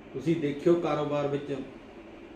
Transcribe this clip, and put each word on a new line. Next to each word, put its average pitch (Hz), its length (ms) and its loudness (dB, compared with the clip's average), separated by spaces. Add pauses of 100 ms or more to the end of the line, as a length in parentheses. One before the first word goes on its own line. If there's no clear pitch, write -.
(140)
ਤੁਸੀਂ 147 220 2
ਦੇਖਿਓ 143 400 4
ਕਾਰੋਬਾਰ 147 520 2
ਵਿੱਚ 139 300 -2 (760)